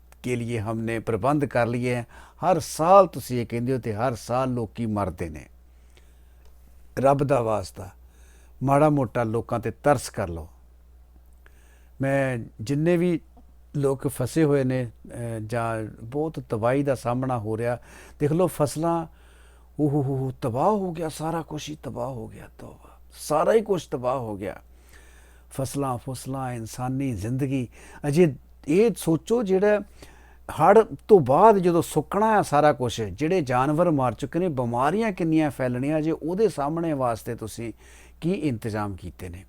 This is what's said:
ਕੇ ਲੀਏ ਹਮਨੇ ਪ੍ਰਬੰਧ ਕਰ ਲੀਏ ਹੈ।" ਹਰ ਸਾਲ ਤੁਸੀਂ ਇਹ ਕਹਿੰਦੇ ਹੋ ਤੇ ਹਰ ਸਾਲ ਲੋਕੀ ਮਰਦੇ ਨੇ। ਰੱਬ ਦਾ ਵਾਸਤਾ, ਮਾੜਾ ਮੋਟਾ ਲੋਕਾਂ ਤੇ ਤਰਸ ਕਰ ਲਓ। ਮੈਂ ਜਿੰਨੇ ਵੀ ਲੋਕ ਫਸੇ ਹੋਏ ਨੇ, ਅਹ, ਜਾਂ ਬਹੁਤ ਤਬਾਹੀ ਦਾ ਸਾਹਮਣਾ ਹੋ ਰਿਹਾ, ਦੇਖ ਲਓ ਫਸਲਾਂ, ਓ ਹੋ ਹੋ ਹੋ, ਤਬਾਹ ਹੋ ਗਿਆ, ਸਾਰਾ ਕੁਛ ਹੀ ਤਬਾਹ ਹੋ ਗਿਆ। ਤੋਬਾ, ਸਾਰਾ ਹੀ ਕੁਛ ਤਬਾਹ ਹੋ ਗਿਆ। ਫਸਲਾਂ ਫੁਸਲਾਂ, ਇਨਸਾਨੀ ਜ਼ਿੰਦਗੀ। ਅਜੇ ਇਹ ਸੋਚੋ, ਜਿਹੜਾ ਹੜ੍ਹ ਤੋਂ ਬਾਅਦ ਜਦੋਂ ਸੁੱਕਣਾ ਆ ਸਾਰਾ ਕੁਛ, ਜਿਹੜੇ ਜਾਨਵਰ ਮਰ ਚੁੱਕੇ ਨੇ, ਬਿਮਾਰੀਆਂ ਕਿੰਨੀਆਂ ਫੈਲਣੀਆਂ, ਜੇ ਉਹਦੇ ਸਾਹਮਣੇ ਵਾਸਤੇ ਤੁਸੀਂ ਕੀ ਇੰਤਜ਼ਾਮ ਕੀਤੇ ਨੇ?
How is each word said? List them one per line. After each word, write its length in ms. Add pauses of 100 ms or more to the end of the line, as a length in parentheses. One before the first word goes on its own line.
(220)
ਕੇ 140
ਲੀਏ 220
ਹਮਨੇ 400
ਪ੍ਰਬੰਧ 460
ਕਰ 220
ਲੀਏ 280
ਹੈ।" 120 (380)
ਹਰ 140
ਸਾਲ 480
ਤੁਸੀਂ 340
ਇਹ 60
ਕਹਿੰਦੇ 260
ਹੋ 60
ਤੇ 160
ਹਰ 200
ਸਾਲ 400
ਲੋਕੀ 320
ਮਰਦੇ 420
ਨੇ। 180 (1500)
ਰੱਬ 260
ਦਾ 180
ਵਾਸਤਾ, 480 (720)
ਮਾੜਾ 280
ਮੋਟਾ 320
ਲੋਕਾਂ 380
ਤੇ 100
ਤਰਸ 400
ਕਰ 180
ਲਓ। 200 (1500)
ਮੈਂ 380 (220)
ਜਿੰਨੇ 360
ਵੀ 240 (560)
ਲੋਕ 320
ਫਸੇ 360
ਹੋਏ 200
ਨੇ, 260 (240)
ਅਹ, 320
ਜਾਂ 360 (200)
ਬਹੁਤ 380
ਤਬਾਹੀ 420
ਦਾ 120
ਸਾਹਮਣਾ 440
ਹੋ 180
ਰਿਹਾ, 220 (420)
ਦੇਖ 120
ਲਓ 140
ਫਸਲਾਂ, 600 (720)
ਓ 80
ਹੋ 140
ਹੋ 140
ਹੋ, 160 (100)
ਤਬਾਹ 280
ਹੋ 220
ਗਿਆ, 160
ਸਾਰਾ 340
ਕੁਛ 280
ਹੀ 120
ਤਬਾਹ 260
ਹੋ 200
ਗਿਆ। 200 (100)
ਤੋਬਾ, 400 (140)
ਸਾਰਾ 400
ਹੀ 80
ਕੁਛ 260
ਤਬਾਹ 320
ਹੋ 180
ਗਿਆ। 260 (880)
ਫਸਲਾਂ 480
ਫੁਸਲਾਂ, 540
ਇਨਸਾਨੀ 600
ਜ਼ਿੰਦਗੀ। 560 (400)
ਅਜੇ 260 (340)
ਇਹ 280
ਸੋਚੋ, 460
ਜਿਹੜਾ 380 (720)
ਹੜ੍ਹ 300 (280)
ਤੋਂ 120
ਬਾਅਦ 380
ਜਦੋਂ 240
ਸੁੱਕਣਾ 440
ਆ 160
ਸਾਰਾ 300
ਕੁਛ, 280
ਜਿਹੜੇ 400
ਜਾਨਵਰ 500
ਮਰ 220
ਚੁੱਕੇ 260
ਨੇ, 100
ਬਿਮਾਰੀਆਂ 640
ਕਿੰਨੀਆਂ 380
ਫੈਲਣੀਆਂ, 500
ਜੇ 100
ਉਹਦੇ 380
ਸਾਹਮਣੇ 440
ਵਾਸਤੇ 420
ਤੁਸੀਂ 380 (480)
ਕੀ 120
ਇੰਤਜ਼ਾਮ 640
ਕੀਤੇ 320
ਨੇ? 200